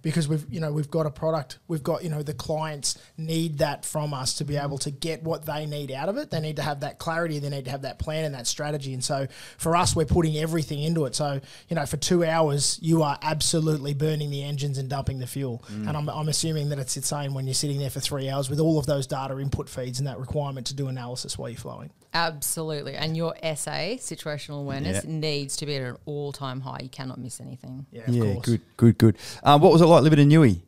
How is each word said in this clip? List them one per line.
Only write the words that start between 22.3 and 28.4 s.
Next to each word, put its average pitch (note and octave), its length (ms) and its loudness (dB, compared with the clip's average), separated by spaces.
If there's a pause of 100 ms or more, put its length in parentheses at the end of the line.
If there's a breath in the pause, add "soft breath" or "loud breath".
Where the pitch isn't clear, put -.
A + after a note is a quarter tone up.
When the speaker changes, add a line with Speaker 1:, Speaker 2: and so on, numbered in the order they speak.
Speaker 3:
And D#3+ 220 -4
your E3 260 -2
S D#3+ 240 -4
A D3 280 -4
situational D3 640 -10
awareness C3+ 460 -4
Speaker 2:
Yeah. D#3 60 -8
Speaker 3:
needs D3 460 -2
to D3+ 80 -6
be C#3+ 120 -4
at C3+ 60 -4
an B2 120 -8 (100)
all-time C#3 560 -6
high. C3 220 -10
You C3 60 -12
cannot C3 300 -10
miss B2+ 200 -10
anything. C3 520 -14
Speaker 1:
Yeah, A#2+ 160 -16
of - 60 -2
Speaker 2:
Yeah, A2+ 200 2
Speaker 1:
course. - 120 -4